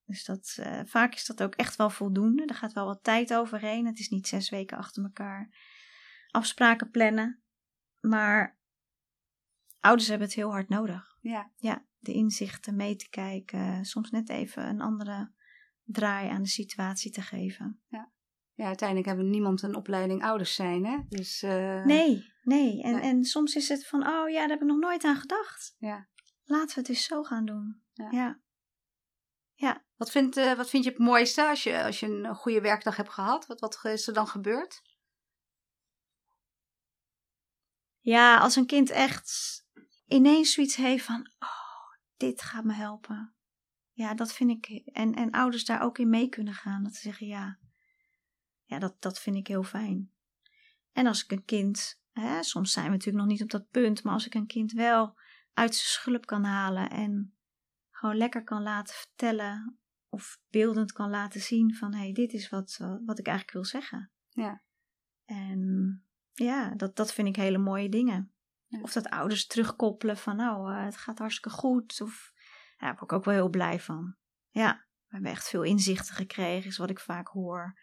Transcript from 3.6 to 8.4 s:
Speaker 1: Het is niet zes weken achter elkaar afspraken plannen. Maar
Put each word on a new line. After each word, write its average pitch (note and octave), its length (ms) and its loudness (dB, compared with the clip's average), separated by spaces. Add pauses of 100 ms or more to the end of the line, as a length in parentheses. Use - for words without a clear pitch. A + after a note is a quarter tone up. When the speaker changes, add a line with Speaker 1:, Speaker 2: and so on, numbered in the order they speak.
Speaker 1:
Het A3+ 120 -4
is G#3 100 -8
niet F#3+ 200 -4
zes G3 220 -4
weken G3 260 -6
achter G3 260 -8
elkaar G3 460 -10 (840)
afspraken A3+ 600 4
plannen. A3 520 2 (580)
Maar G#3+ 580 2 (1200)